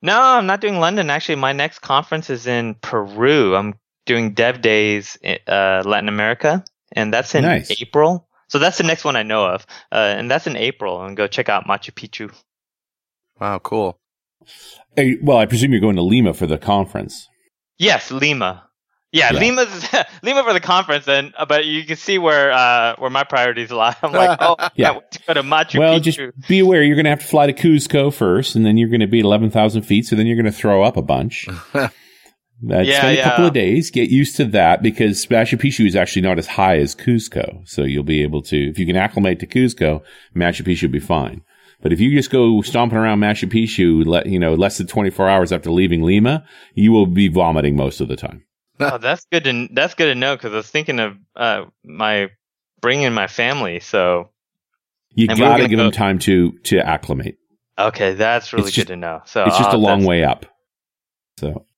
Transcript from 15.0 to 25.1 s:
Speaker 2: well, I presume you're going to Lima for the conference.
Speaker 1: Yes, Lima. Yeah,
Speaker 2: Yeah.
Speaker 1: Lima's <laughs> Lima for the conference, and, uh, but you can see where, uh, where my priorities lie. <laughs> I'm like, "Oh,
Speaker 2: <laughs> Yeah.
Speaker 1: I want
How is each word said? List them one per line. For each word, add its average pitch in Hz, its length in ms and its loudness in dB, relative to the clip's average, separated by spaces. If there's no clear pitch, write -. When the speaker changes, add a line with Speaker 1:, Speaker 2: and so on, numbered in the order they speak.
Speaker 2:
well, 143 160 4
I 110 80 6
presume 120 260 0
you're 113 100 4
going 101 160 2
to 87 40 0
Lima 98 320 4
for 87 140 -4
the 78 100 -2
conference. - 680 -4
Speaker 1:
Yes, 180 320 0
Lima. 131 560 -4
Yeah, 147 220 2
Speaker 2:
Yeah. - 60 0
Speaker 1:
Lima's 226 500 -2
<laughs> - 160 -20
Lima 269 200 -2
for 233 100 0
the 180 60 0
conference, 170 480 -2
and, 139 300 -2
uh, 156 80 -4
but 151 200 0
you 151 180 -6
can 156 120 -8
see 240 240 -4
where, 147 320 2
uh, 120 460 2
where 127 120 -6
my 135 140 -2
priorities 123 480 -2
lie. 117 280 0
<laughs> - 40 -8
I'm 151 80 -4
like, 180 280 2
"Oh, 165 160 2
Speaker 2:
<laughs> 175 100 -8
Yeah. 135 140 2
Speaker 1:
I - 40 -2
want - 180 -14